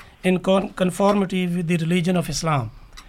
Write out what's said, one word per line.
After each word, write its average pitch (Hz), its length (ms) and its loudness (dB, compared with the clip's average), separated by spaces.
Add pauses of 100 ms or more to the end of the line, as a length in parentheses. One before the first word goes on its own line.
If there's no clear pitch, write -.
(260)
in 185 100 4 (120)
con-, 196 200 4 (140)
conformity 185 640 2
with 175 160 -2
the 165 260 0
religion 180 280 2
of 170 140 0
Islam۔" 139 380 -2 (400)